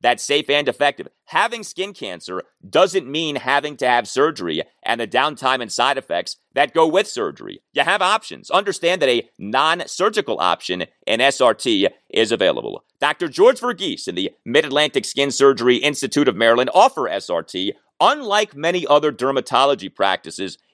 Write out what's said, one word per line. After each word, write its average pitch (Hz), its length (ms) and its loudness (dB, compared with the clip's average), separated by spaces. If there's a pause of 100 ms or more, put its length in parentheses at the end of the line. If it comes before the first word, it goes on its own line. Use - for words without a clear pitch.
that's 120 220 0
safe 147 260 -2
and 143 200 0
effective. 143 400 -2 (160)
Having 220 380 -2
skin 190 280 -10
cancer 92 500 -10 (280)
doesn't 170 360 2
mean 156 300 -6
having 143 400 -2
to 135 100 -4
have 120 220 2
surgery 107 560 -2 (180)
and 117 200 -2
the 117 60 -6
downtime 131 540 -2
and 117 80 -10
side 139 280 0
effects 85 400 -4 (160)
that 143 200 0
go 160 140 4
with 185 180 2
surgery. 73 560 -8 (120)
You 143 80 0
have 185 200 0
options. 190 480 -4
Understand 185 520 0
that 139 80 2
a 120 280 0
non-surgical 160 1000 -2
option 87 460 -2 (200)
in 113 140 0
S 135 220 2
R 120 120 4
T 101 360 0 (200)
is 110 220 2
available. 64 540 -2 (160)
Doctor 151 260 -2
George 208 320 4
Verghese 190 480 -6
and 87 100 -8
the 95 140 -4 (140)
Mid-Atlantic 143 580 0
Skin 139 280 -2
Surgery 127 460 4
Institute 139 520 0
of 104 80 -2
Maryland 117 360 4
offer 180 360 4
S 95 200 -6
R 85 140 -2
T, 95 300 -6 (260)
unlike 214 560 0
many 170 320 -2
other 147 240 4
dermatology 131 840 0
practices 95 640 -4 (160)